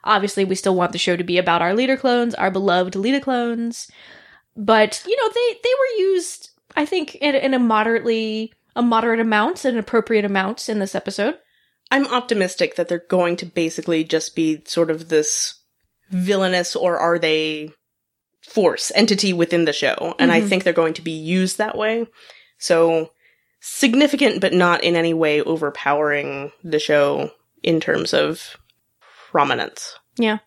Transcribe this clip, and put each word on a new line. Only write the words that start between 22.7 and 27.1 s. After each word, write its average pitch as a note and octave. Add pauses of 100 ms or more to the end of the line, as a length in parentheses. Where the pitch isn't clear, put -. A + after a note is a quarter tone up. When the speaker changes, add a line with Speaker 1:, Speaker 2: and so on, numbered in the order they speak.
Speaker 2:
significant, C4+
but F#3+
not F3
in E3+
any E3
way D3+
overpowering C#3+ (100)
the D#3
show C#3+ (320)